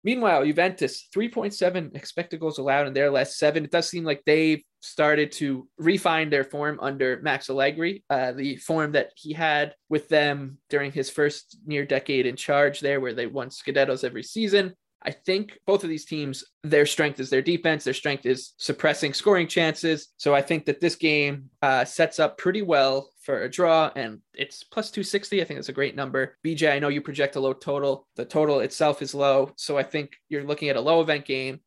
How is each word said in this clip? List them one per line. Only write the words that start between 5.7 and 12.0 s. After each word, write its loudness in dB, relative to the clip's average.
refine 2
their 2
form -4
under -2
Max -2
Allegri, -2
uh, 0
the -6
form -2
that 0
he -12
had 0
with -2
them 0
during -2
his -4
first -2
near -4
decade 0